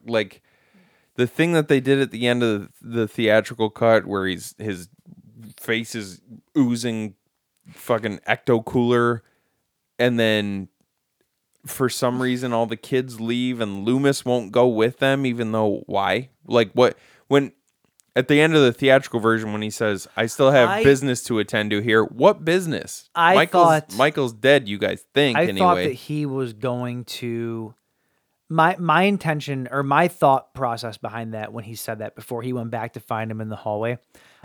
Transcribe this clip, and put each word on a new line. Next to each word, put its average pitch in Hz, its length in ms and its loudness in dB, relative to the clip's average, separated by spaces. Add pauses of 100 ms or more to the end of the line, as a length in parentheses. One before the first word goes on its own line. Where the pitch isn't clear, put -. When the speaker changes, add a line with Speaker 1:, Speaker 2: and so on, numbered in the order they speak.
Speaker 1:
like, 110 360 -4 (760)
the 123 120 0
thing 165 240 0
that 156 160 2
they 139 140 2
did 139 180 2
at 131 120 -2
the 120 140 -6
end 120 180 2
of 104 260 -2 (120)
the, - 60 -20 (140)
the 107 80 0
theatrical 110 600 0
cut 113 360 2
where 95 200 -2
he's, 92 320 -6
his 92 300 -10 (720)
face 113 360 -6
is 98 260 -12 (360)
oozing 117 580 -2 (580)
fucking 110 460 -4
ecto 113 440 -2
cooler, 120 580 0 (800)
and 120 180 0
then 104 520 -2 (960)
for - 220 -2
some 123 340 -2
reason 127 300 -2
all 117 140 0
the 113 100 -6
kids 127 460 -6
leave 120 400 -4
and 101 240 -6
Loomis 135 400 0
won't 123 260 -2
go 120 160 4
with 113 320 0
them, 135 260 0
even 117 280 -4
though, 107 320 0
why? 98 420 -2 (180)
Like, 117 280 2
what, 120 240 4 (320)
when, 139 240 2 (640)
at 127 100 2
the 147 140 4
end 160 120 4
of 151 80 6
the 123 120 6
theatrical 135 480 2
version, 110 320 0
when 107 80 -6
he 107 80 -6
says, 104 360 -4 (120)
"I 113 80 0
still 135 260 2
have 127 180 6
Speaker 2:
I 98 140 0
Speaker 1:
business 135 400 2
to 113 160 -2
attend 107 320 -2
to 104 80 0
here," 110 240 2
what 160 400 2
business? 165 720 -4
Speaker 2:
I 170 180 4
Speaker 1:
Michael's, 175 320 4
Speaker 2:
thought 156 300 2
Speaker 1:
Michael's 135 380 0
dead, 131 340 4
you 101 100 -6
guys 95 360 -4
think, 143 240 2
Speaker 2:
I 160 60 4
Speaker 1:
anyway. 104 160 -2
Speaker 2:
thought 180 180 4
that 180 160 -2
he 151 320 -6
was 131 260 -6
going 123 540 -6
to, 117 680 -8 (760)
my, 165 280 2
my 170 260 2
intention 151 680 -2
or 139 120 -2
my 147 260 2
thought 135 440 2
process 117 440 -6
behind 113 360 -10
that 107 200 -10
when 113 100 -12
he 113 120 -16
said 110 240 -10
that 107 140 -10
before 117 300 -10
he 127 80 -6
went 117 200 -6
back 117 220 -8
to 123 60 -16
find 110 320 -6
him 110 80 -10
in 110 80 -8
the 107 80 -10
hallway, 113 420 -4 (480)